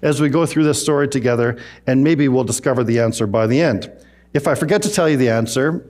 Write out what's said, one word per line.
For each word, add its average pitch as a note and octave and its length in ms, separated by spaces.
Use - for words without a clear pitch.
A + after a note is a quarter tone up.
as D3 200
we D3+ 80
go D#3 160
through D#3 180
this D3+ 180
story C#3+ 260
together, A#2+ 500
and C3+ 180
maybe D3 240
we'll B2+ 160
discover - 400
the A#2 160
answer A2+ 280
by A2 200
the B2+ 140
end. B2 300
If - 140
I D3 80
forget F3 280
to - 80
tell E3 180
you D3 80
the B2+ 120
answer, C3 600